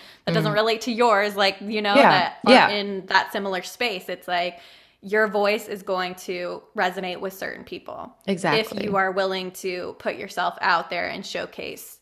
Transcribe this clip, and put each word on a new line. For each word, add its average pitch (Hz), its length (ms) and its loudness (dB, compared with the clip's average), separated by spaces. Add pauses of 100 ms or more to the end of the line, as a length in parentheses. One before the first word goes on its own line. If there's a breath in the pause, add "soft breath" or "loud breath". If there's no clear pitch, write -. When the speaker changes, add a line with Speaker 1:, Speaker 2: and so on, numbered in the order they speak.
(260 soft breath)
Speaker 1:
that 170 80 0
doesn't 170 180 2
Speaker 2:
Mm. - 20 0
Speaker 1:
relate 220 280 2
to 247 100 -2
yours, 208 440 4
like, 196 240 2
you 208 220 -4
know, 202 140 2
Speaker 2:
Yeah, 208 140 8
Speaker 1:
that 175 360 2
are 226 60 8
Speaker 2:
yeah. 220 160 10
Speaker 1:
in 202 380 -4
that - 260 2
similar 196 300 -4
space. 202 460 -6
It's 180 200 -10
like, 180 320 -2 (420 soft breath)
your 214 240 2
voice 208 420 0
is 196 140 -10
going 185 320 -2
to 180 480 -8 (140)
resonate 185 440 -2
with 190 140 -6
certain - 300 -10
people. - 500 -14 (120)
Speaker 2:
Exactly. 185 520 0
Speaker 1:
If 202 60 -4
you 202 120 -2
are 190 140 2
willing 190 420 -2
to 180 460 -8
put - 180 -6
yourself 180 460 -4
out 170 260 0
there 175 200 -4
and 196 180 -10
showcase - 760 -10